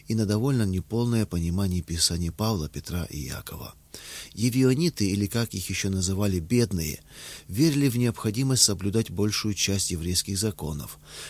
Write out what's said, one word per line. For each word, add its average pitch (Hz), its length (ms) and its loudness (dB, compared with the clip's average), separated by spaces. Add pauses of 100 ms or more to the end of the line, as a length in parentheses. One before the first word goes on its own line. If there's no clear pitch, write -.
и 113 60 -2
на 110 120 2
довольно 113 380 2
неполное 110 600 0
понимание 90 560 0
Писаний 85 500 -2
Павла, 98 380 -2
Петра - 360 -6
и 73 200 -8
Иакова. - 480 -12 (600)
Евиониты, 127 760 2
или 101 160 2
как 117 280 -2
их 92 160 -6
ещё 98 200 -2
называли, 95 500 0
бедные, 87 600 0 (460)
верили 139 420 4
в 117 80 0
необходимость 123 680 2
соблюдать 101 460 2
большую 101 440 0
часть 98 380 0
еврейских 90 460 -2
законов, 78 640 -4 (300)